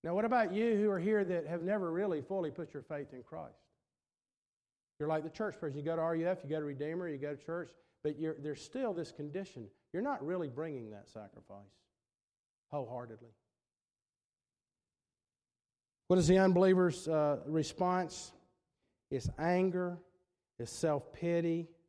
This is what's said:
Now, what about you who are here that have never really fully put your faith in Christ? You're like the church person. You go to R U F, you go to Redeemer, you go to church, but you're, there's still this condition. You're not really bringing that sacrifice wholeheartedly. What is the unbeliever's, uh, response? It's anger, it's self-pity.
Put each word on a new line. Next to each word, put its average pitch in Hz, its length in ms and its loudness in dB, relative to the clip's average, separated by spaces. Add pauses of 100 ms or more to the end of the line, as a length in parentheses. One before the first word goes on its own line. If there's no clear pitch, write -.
Now, 165 100 -2
what 214 120 2
about 220 280 4
you 220 220 4
who 208 160 4
are 190 80 0
here 202 240 4
that 170 240 -2
have 170 160 -2
never 185 280 0
really 175 300 0
fully 170 300 -4
put 156 200 -10
your 139 120 -10
faith 143 300 -10
in 123 100 -14
Christ? 156 340 -14 (1400)
You're 147 100 -2
like 156 140 2
the - 80 -8
church 208 280 -6
person. 143 160 -6
You 147 80 -6
go 165 120 -2
to 165 80 0
R 165 120 0
U 165 120 0
F, 185 160 -2
you 139 80 -12
go 156 80 0
to 151 60 -4
Redeemer, 156 440 -4
you 143 80 -6
go 147 160 -6
to 139 100 -12
church, 170 280 -8 (320)
but 151 160 -2
you're, 160 180 -2
there's 143 240 -8
still 247 320 -4
this 165 180 -6
condition. 147 540 -10 (260)
You're 185 120 -2
not 277 200 -4
really 165 260 -2
bringing 131 420 -6
that 101 180 -16
sacrifice 101 560 -16 (1040)
wholeheartedly. 120 580 -8 (2750)
What 180 100 6
is 165 120 6
the 185 80 10
unbeliever's, 185 680 6
uh, 151 400 2
response? 160 840 -2 (800)
It's 131 280 -2
anger, 180 600 2 (600)
it's 120 140 -8
self-pity. 165 960 0 (220)